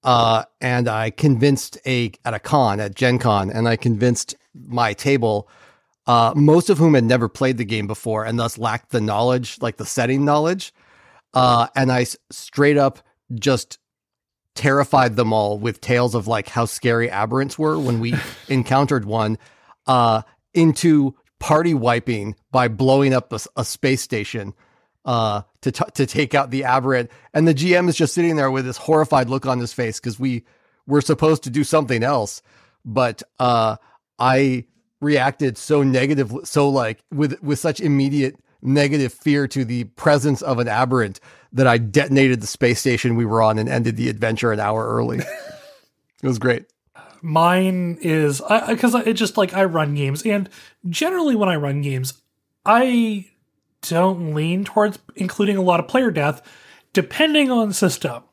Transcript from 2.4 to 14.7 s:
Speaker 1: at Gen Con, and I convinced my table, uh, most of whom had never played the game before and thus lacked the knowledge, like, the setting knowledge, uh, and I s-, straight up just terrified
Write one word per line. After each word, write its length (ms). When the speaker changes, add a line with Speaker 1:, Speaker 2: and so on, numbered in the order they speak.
Speaker 1:
at 160
Gen 240
Con, 320
and 160
I 80
convinced 600
my 400
table, 560
uh, 280
most 340
of 80
whom 160
had 100
never 240
played 300
the 80
game 220
before 360
and 140
thus 220
lacked 320
the 100
knowledge, 580
like, 180
the 80
setting 380
knowledge, 500
uh, 420
and 160
I 100
s-, 160
straight 480
up 220
just 460
terrified 600